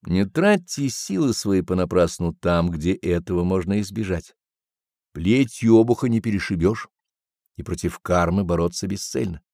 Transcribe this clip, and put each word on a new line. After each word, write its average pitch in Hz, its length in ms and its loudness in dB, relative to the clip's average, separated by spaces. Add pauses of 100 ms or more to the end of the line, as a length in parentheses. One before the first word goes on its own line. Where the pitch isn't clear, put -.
Не 98 240 0
тратьте 180 640 0
силы 139 440 -2
свои 98 280 0
понапрасну 87 720 0
там, 85 360 0
где 85 240 -2
этого 87 520 -2
можно 95 340 0
избежать. 95 560 -6 (800)
Плетью 113 640 2
обуха 117 320 4
не 113 100 2
перешибёшь, 101 720 -2 (680)
и 85 80 -14
против 85 360 -6
кармы 87 440 2
бороться 85 440 -2
бесцельно. 95 540 -6 (120)